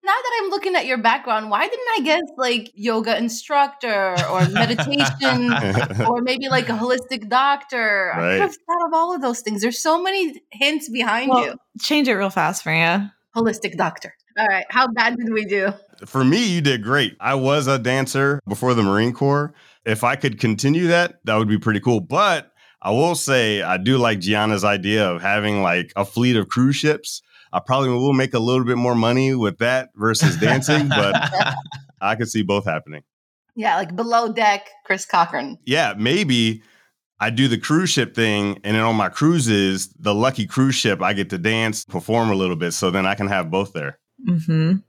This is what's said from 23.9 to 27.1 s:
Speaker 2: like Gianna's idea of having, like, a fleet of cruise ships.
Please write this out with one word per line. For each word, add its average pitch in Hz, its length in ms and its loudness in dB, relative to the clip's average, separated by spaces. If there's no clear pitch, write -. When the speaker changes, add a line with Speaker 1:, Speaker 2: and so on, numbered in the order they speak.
Speaker 2:
like 113 220 2
Gianna's 104 440 2
idea 101 460 2
of 85 120 -4
having, 104 400 0
like, 87 340 0
a 101 80 0
fleet 120 320 2
of 101 120 0
cruise 135 280 2
ships. - 460 -2